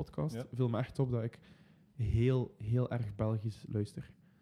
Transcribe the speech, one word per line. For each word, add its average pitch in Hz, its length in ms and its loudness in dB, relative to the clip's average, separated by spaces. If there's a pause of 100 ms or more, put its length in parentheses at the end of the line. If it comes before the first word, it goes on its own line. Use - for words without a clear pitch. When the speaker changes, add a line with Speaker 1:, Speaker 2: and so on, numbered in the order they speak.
Speaker 1:
podcast, 147 320 -4
Speaker 2:
Ja. 120 200 -6
Speaker 1:
viel 123 140 2
me 113 100 0
echt - 200 -4
op 131 120 2
dat 117 120 0
ik 117 160 -6 (580)
heel, 123 600 4
heel 120 340 0
erg 113 240 -4
Belgisch 110 540 -2
luister. - 420 -4 (320)